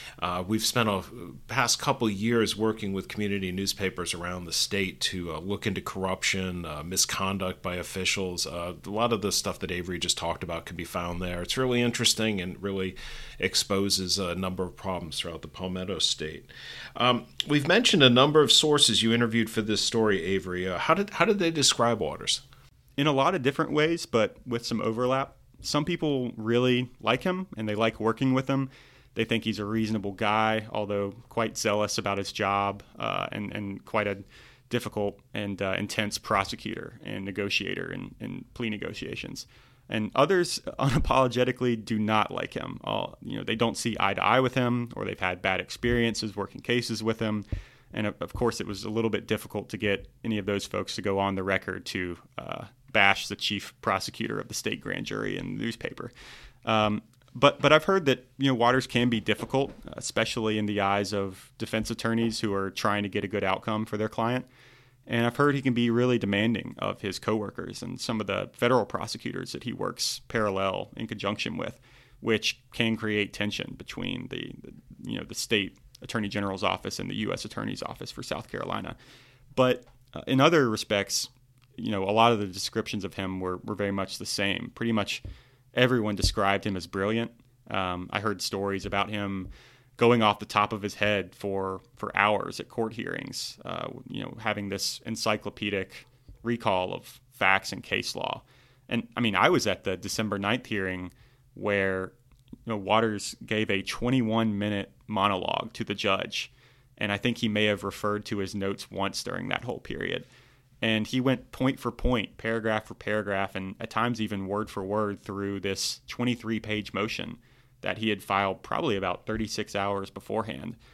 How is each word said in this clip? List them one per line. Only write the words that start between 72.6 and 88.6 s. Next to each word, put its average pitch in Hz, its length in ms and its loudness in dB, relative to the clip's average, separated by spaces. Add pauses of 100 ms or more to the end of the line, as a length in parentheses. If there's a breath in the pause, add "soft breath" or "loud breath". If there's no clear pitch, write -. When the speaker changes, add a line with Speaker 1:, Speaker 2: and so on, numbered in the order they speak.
Speaker 2:
can 117 220 2
create 104 380 -2
tension - 420 -4
between 50 540 -6
the, 50 220 -8 (100)
the, - 120 -16 (280)
you - 160 -6
know, - 60 -8
the - 100 -12
state - 460 -2 (240)
attorney 107 240 -4
general's 98 360 -2
office 95 360 0
and 95 100 -4
the 101 60 -6
U 107 180 -2
S - 100 -4
attorney's 107 380 -6
office - 300 -8
for - 100 -10
South - 300 -8
Carolina. - 440 -6 (600 soft breath)
But, 127 280 4 (300)
uh, - 140 -10
in 131 120 4
other 147 300 8
respects, - 600 0 (460)
you - 140 -4
know, 98 140 0
a 98 80 2
lot 113 200 8
of 110 80 4
the 104 60 0
descriptions 98 580 -4
of 95 120 -8
him 95 240 -4
were, 92 260 -4
were 107 80 -4
very 101 160 -2
much 98 300 -4
the - 80 -10
same. - 480 -2
Pretty 117 160 0
much 104 320 0 (500 loud breath)
everyone 120 420 4
described 98 520 2
him 98 100 0
as 82 80 -6
brilliant. 101 460 0 (360)
Um, 90 460 -4
I 104 60 -2
heard 101 240 -2
stories 98 420 -2